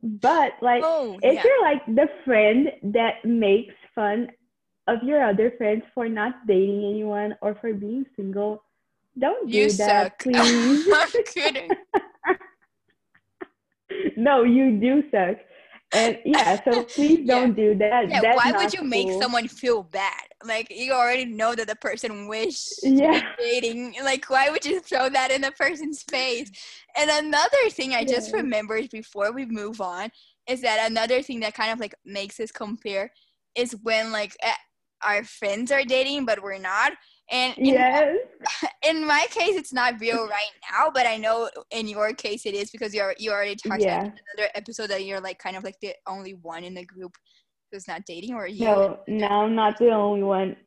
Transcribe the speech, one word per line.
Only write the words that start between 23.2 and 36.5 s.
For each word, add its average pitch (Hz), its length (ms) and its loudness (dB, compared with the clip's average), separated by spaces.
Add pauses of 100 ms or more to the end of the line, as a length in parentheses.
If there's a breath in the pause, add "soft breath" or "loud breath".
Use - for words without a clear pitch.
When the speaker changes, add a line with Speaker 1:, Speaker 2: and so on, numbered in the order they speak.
Speaker 2:
dating. 240 640 -4
Like, 269 280 -2
why 269 200 4
would 311 140 -4
you 349 160 -2
throw 262 300 -2
that 262 200 0
in 269 120 0
the 277 100 -2
person's 302 500 -4
face? 247 480 -4 (460 loud breath)
And 302 140 2
another 302 600 2
thing 262 240 -6
I 233 100 0
just 240 280 -2
Speaker 1:
Yeah. - 0 -
Speaker 2:
remembered 220 580 -4
before 214 420 -6
we 262 120 -8
move 220 360 -8
on 190 300 -8 (360 soft breath)
is 247 160 -6
that 226 280 0
another 226 320 0
thing 247 180 -8
that 214 140 -6
kind 220 160 -4
of, 226 100 -6
like, 208 140 -10 (100)
makes 202 360 -10
us 220 100 -8
compare 208 600 -8 (420)
is 240 280 -4
when, 220 280 0
like, 208 320 -6
uh, 226 100 -2 (520)
our 208 200 0
friends 220 460 -6
are 277 140 0
dating, 269 400 0
but 214 180 -2
we're 196 160 -10